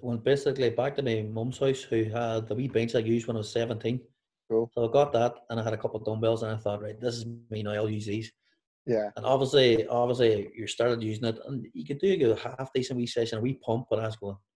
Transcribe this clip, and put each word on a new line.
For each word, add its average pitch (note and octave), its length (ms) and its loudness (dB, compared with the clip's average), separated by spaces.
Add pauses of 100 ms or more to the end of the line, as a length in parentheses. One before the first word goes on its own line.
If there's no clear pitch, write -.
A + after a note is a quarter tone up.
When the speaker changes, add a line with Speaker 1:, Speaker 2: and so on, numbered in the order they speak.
Speaker 1:
went A#2 220 -4
basically C3+ 460 2
back C3 260 0
to - 60 0
my A2+ 200 0
mum's A2+ 360 -6
house, C3+ 240 2
who A2+ 220 0
had A2+ 440 -2
the G#2+ 60 -4
wee C3 140 -2
bench A#2 260 0
I B2+ 60 4
used A2+ 260 2
when A#2 100 -2
I A2 40 -2
was G#2+ 120 -8
seventeen. A#2 480 -2 (500)
Speaker 2:
Cool. A2+ 240 2
Speaker 1:
So A#2 120 2
I A2+ 60 -4
got C#3+ 220 4
that, A#2+ 200 2 (140)
and A2+ 100 -4
I A2 40 0
had A2+ 100 -2
a A2 60 -2
couple A2 200 -4
of A2+ 60 -14
dumbbells, A2 380 0
and A2 100 -4
I A2 60 -2
thought, G#2 240 -4
"Right, G#2+ 180 -12
this A#2+ 140 -4
is A#2 100 -8 (260)
me G#2+ 120 -6
now, G#2 100 -4
I'll G#2+ 160 0
use G#2+ 180 -4
these." A2 240 -6 (560)
Speaker 2:
Yeah. G#2+ 300 0
Speaker 1:
And A2 80 -8
obviously, B2+ 640 6
obviously, A#2+ 640 2
you A2 120 -10
started A#2 360 0
using A2 220 -4
it, A2+ 220 0
and C3 260 -8
you A#2+ 140 -12
could C#3+ 120 -6
do F3 340 4
a G#2 40 -2
half B2+ 380 -8
decent B2+ 240 -2
wee A#2+ 80 -2
session, A2+ 320 -2
a - 20 -2
wee C3 140 0
pump, A#2 340 -2
but G#2+ 120 0
I A2+ 60 -2
was A2 100 -6
going, G2+ 200 -8 (200)